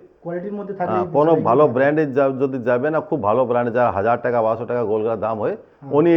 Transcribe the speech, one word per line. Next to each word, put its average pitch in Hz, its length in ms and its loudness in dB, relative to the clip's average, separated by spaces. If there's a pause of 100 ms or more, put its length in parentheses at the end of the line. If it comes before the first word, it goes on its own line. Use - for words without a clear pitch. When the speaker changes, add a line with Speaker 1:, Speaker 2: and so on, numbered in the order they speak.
(240)
Speaker 1:
কোয়ালিটির 175 300 -10
মধ্যে 202 200 -10
থাকলে 180 200 -4
Speaker 2:
হ্যাঁ, 107 120 0
Speaker 1:
এই - 80 -8
Speaker 2:
কোনো 151 180 4
Speaker 1:
সেলাই 151 120 2
Speaker 2:
ভালো 123 200 4
Speaker 1:
করতে 139 80 4
হবে। - 20 -4
Speaker 2:
ব্র্যান্ডে 147 320 2
যা-, 135 360 0
যদি 135 160 -2 (120)
যাবে 123 200 0
না, 156 100 0
খুব 151 240 -4
ভালো 110 220 2
ব্র্যান্ডে 120 260 0
যা 117 200 2
হাজার 104 320 0
টাকা, 120 180 0
বারোশো 113 240 0
টাকা 120 180 -2
গোলগার 110 360 -2
দাম 107 200 -4
হয়, 156 160 -4
Speaker 1:
হ্যাঁ। - 420 -18
Speaker 2:
উনি 165 200 6